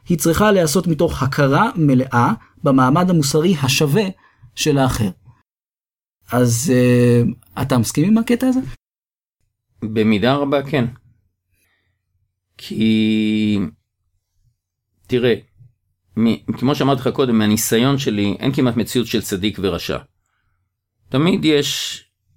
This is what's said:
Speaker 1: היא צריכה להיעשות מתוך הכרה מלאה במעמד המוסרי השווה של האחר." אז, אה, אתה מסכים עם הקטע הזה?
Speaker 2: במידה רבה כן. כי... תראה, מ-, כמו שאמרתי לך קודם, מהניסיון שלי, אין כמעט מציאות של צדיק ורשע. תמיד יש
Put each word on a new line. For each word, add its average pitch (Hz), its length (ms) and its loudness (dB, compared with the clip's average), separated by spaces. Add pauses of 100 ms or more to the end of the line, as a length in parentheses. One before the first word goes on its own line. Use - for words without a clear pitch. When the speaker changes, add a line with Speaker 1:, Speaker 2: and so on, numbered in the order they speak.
Speaker 1:
היא 175 80 0
צריכה 165 340 2
להיעשות 165 360 0
מתוך 156 360 0
הכרה 143 520 2
מלאה 131 580 2 (300)
במעמד 139 460 2
המוסרי 160 540 2
השווה 143 400 0 (520)
של 147 220 0
האחר." 117 320 0 (1200)
אז, 123 440 0
אה, 123 460 4 (400)
אתה 139 160 0
מסכים 143 300 0
עם 220 100 4
הקטע 240 300 0
הזה? 254 120 0 (1200)
Speaker 2:
במידה 110 540 0
רבה 143 280 -2
כן. 139 220 -2 (1700)
כי... 107 1000 0 (1500)
תראה, 123 260 0 (840)
מ-, 113 360 -2
כמו 131 220 -2
שאמרתי 139 260 0
לך 127 60 -6
קודם, 123 300 0
מהניסיון 113 600 0
שלי, 104 420 -2
אין 131 140 -4
כמעט 127 240 -2
מציאות 113 300 -4
של 110 140 -4
צדיק 101 400 -6
ורשע. 85 360 -4 (1120)
תמיד 156 360 0
יש 143 540 -2 (380)